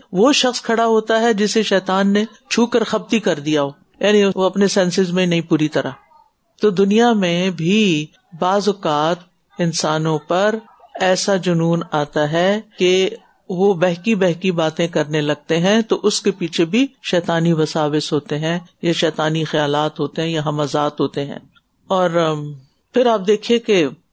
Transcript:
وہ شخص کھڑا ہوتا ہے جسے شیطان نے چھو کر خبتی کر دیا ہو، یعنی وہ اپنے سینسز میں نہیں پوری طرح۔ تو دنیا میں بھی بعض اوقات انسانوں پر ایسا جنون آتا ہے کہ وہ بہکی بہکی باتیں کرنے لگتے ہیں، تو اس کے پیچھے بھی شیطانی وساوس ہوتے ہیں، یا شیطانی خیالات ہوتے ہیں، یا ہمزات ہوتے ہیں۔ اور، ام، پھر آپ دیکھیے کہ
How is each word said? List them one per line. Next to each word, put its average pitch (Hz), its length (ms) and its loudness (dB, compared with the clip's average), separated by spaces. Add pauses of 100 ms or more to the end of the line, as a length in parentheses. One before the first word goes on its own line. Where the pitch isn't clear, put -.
(120)
وہ 208 200 4
شخص 247 300 0
کھڑا 226 240 0
ہوتا 226 360 2
ہے 233 120 4
جسے 208 300 0
شیطان 196 500 0
نے 214 120 0 (240)
چھو 233 160 2
کر 233 180 0
خبتی 214 360 -2
کر 165 200 0
دیا 147 240 0
ہو، 139 60 -2 (300)
یعنی 208 240 4 (120)
وہ 185 80 0
اپنے 196 240 2
سینسز 180 440 0
میں 185 140 2
نہیں 170 160 2
پوری 156 260 0
طرح۔ 135 240 -4 (720)
تو 208 80 4
دنیا 208 440 4
میں 185 360 0
بھی 170 560 0 (340)
بعض 190 280 0
اوقات 170 640 -2 (260)
انسانوں 156 600 -2
پر 190 360 0 (460)
ایسا 185 340 2
جنون 170 460 0 (100)
آتا 151 400 -2
ہے 190 300 0 (160)
کہ 185 320 2 (400)
وہ 196 240 2
بہکی 175 420 0
بہکی 185 360 0
باتیں 165 360 -2
کرنے 156 340 -2
لگتے 151 380 -2
ہیں، 202 220 2
تو 220 220 -2
اس 208 180 0
کے 208 100 0
پیچھے 170 340 -2
بھی 226 220 0 (160)
شیطانی 170 500 0
وساوس 151 600 -2
ہوتے 147 260 -4
ہیں، 165 200 -4 (220)
یا 170 120 0
شیطانی 160 500 -2
خیالات 151 560 -2
ہوتے 147 220 -6
ہیں، 165 80 -4
یا 160 160 -2
ہمزات 147 540 -2
ہوتے 139 260 -4
ہیں۔ - 140 -12 (480)
اور، 180 280 0
ام، 151 380 -2 (400)
پھر 240 120 2
آپ 220 220 2
دیکھیے 214 320 0
کہ 196 280 2 (260)